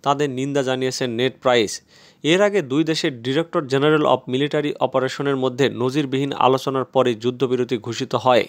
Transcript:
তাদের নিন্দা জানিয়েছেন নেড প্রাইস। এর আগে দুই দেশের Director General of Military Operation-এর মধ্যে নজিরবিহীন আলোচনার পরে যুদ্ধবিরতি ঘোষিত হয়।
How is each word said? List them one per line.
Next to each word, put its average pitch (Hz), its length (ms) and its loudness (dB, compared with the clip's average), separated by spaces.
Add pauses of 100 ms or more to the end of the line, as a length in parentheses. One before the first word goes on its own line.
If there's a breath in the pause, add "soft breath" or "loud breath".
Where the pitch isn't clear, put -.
তাদের 143 280 0
নিন্দা 139 340 -2
জানিয়েছেন 131 480 -2
নেড 120 300 0
প্রাইস। 120 300 4 (520 soft breath)
এর 170 180 4
আগে 202 200 2
দুই 139 220 0
দেশের 160 280 0 (120)
Director 160 380 -2 (120)
General 151 300 4 (100)
of 123 60 2 (140)
Military 147 380 -2 (140)
Operation-এর 135 580 -2
মধ্যে 131 260 0
নজিরবিহীন 131 640 -2
আলোচনার 131 520 0
পরে 123 300 2
যুদ্ধবিরতি 123 640 -2
ঘোষিত 120 380 -6
হয়। 117 340 4